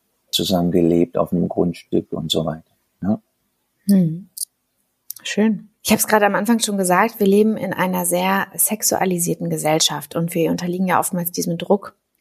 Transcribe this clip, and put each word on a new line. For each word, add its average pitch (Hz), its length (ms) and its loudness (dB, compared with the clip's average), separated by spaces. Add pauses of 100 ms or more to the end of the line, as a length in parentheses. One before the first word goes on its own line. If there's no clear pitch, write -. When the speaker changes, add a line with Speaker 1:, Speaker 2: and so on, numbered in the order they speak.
(320)
Speaker 1:
zusammen 87 400 0
gelebt 85 440 2
auf 85 160 -2
einem 90 160 0
Grundstück - 640 -2
und 80 180 -6
so 80 140 -2
weiter. 78 280 -8 (300)
Ja. - 180 0 (640)
Speaker 2:
Hm. 180 420 2 (920)
Schön. 208 480 -2 (120)
Ich - 80 -2
habe 214 100 2
es - 60 -2
gerade 208 200 4
am 202 80 2
Anfang 208 240 2
schon 208 180 -4
gesagt, 190 420 2
wir 202 80 2
leben 208 300 4
in 196 160 -4
einer 180 320 -2
sehr 185 500 0
sexualisierten 170 960 -2
Gesellschaft 151 680 -2
und 170 180 -2
wir 165 160 2
unterliegen 180 360 -2
ja 175 140 2
oftmals 175 320 -4
diesem 170 240 -4
Druck, 196 400 -2 (240)